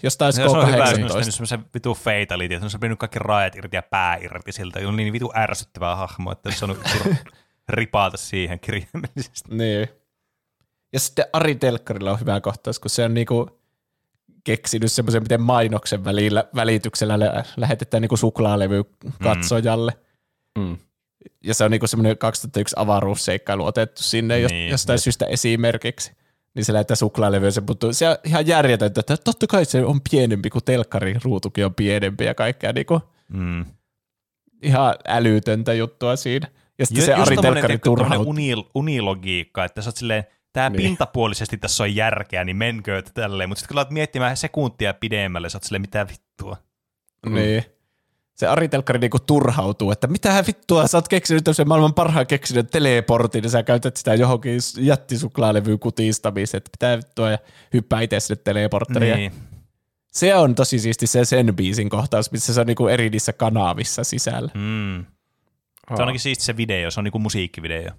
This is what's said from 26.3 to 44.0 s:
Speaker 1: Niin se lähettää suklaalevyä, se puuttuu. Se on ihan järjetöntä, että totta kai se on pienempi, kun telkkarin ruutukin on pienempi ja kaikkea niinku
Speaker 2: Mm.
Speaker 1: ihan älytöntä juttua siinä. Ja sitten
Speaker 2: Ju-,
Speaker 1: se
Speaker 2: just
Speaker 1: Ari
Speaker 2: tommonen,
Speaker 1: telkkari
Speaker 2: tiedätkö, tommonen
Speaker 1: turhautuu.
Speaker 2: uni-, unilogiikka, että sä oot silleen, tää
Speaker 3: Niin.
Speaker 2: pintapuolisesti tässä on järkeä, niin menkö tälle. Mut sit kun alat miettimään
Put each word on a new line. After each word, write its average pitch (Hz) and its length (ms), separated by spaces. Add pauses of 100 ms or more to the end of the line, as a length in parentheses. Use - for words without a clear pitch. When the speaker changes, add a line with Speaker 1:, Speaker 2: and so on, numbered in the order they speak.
Speaker 1:
Niin 107 100
se 107 80
lähettää 107 240
suklaalevyä, 101 540
se 98 100
puuttuu. 110 320
Se 165 160
on 160 160
ihan 156 220
järjetöntä, 123 540
että 143 160
totta - 300
kai 190 180
se 131 200
on 139 160 (100)
pienempi, 110 400
kun 117 140
telkkarin 110 600
ruutukin 101 420
on 92 80
pienempi 101 500
ja 113 100
kaikkea 117 380
niinku 143 280 (280)
Speaker 2:
Mm. 87 360 (1000)
Speaker 1:
ihan 135 320 (140)
älytöntä 113 680
juttua 117 420
siinä. 135 320 (300)
Ja 131 80
sitten 117 160
Speaker 2:
Ju-, 170 40
Speaker 1:
se 143 60
Speaker 2:
just 123 140
Speaker 1:
Ari 135 100
Speaker 2:
tommonen, 131 180
Speaker 1:
telkkari 139 180
Speaker 2:
tiedätkö, - 180
tommonen 120 180
Speaker 1:
turhautuu. 135 220
Speaker 2:
uni-, 139 440
unilogiikka, 98 880
että 104 180
sä 113 60
oot 113 80
silleen, 110 280 (280)
tää 131 180
Speaker 3:
Niin. 101 120
Speaker 2:
pintapuolisesti 117 760
tässä 104 240
on 104 140
järkeä, 104 480
niin 92 120
menkö 107 460 (120)
tälle. 98 320
Mut 98 120
sit - 100
kun 147 80
alat 135 140
miettimään 131 460